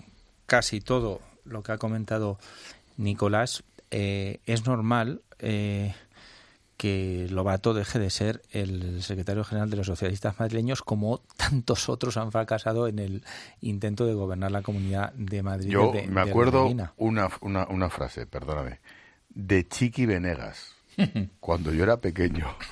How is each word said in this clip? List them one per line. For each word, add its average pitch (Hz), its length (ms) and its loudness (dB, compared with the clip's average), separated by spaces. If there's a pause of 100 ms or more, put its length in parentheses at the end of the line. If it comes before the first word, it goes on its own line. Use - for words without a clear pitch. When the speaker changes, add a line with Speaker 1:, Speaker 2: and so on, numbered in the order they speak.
(460)
Speaker 1:
casi 117 360 2
todo 117 380 0 (240)
lo 113 200 -10
que - 100 -6
ha 107 40 -4
comentado 110 640 -2 (580)
Nicolás, 104 640 0 (260)
eh, 98 560 -4
es 113 200 0
normal, 117 560 0 (180)
eh, 104 540 -2 (840)
que 95 520 -2
Lobato 95 460 2
deje 104 240 0
de 98 100 2
ser 110 320 0 (100)
el 92 520 -4
secretario 101 400 -2
general 107 260 -2
de 104 80 -2
los 98 80 -2
socialistas 98 540 -2
madrileños, 113 420 -2
como 107 380 0 (180)
tantos - 520 0
otros 123 280 -2
han 110 140 -2
fracasado 113 560 0
en 107 100 -2
el 95 260 -4 (380)
intento 104 460 0
de 110 80 2
gobernar 95 360 -2
la 101 120 -2
Comunidad 98 500 -2
de 101 300 -4
Madrid 95 260 -2
Speaker 2:
Yo 101 240 6
Speaker 1:
desde, 98 140 -2
Speaker 2:
me 95 140 4
Speaker 1:
desde 101 100 4
Speaker 2:
acuerdo 127 320 6
Speaker 1:
Medina. 123 340 0
Speaker 2:
una, 110 320 2 (120)
una, 98 260 0
una 92 240 0
frase, - 340 -6
perdóname, 69 540 -6 (500)
de 95 380 2
Chiqui 123 400 0
Venegas, 90 640 -2 (260)
Speaker 1:
<laughs> - 420 0
Speaker 2:
cuando 85 320 0
yo 80 120 4
era 113 180 6
pequeño, 85 460 0 (240)